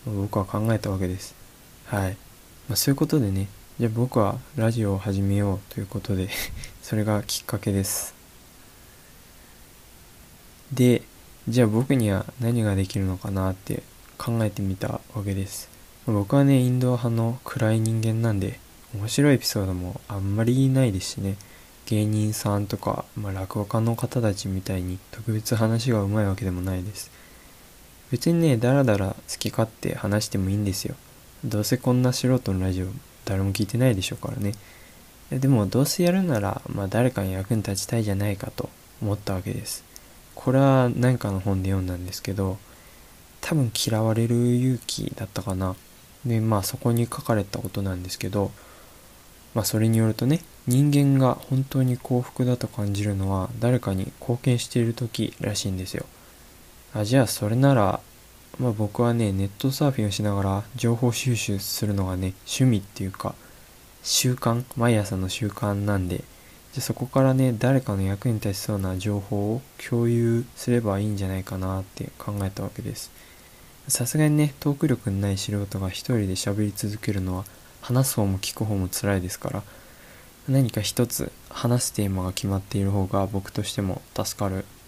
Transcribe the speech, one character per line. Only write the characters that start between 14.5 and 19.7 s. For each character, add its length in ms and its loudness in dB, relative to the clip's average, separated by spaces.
て 120 -6
み 120 -2
た 260 -6
わ 100 -6
け 100 -2
で 120 -4
す。 220 -12
僕 280 0
は 100 6
ね、 140 6
イ 100 2
ン 120 0
ド 80 2
ア 80 2
派 140 0
の 340 0
暗 300 0
い 60 2
人 220 0
間 180 0
な 120 2
ん 80 0
で、 180 -4
面 140 -6
白 220 4
い 60 6
エ 20 4
ピ 80 -6
ソ 160 -2
ー 40 -2
ド 80 -2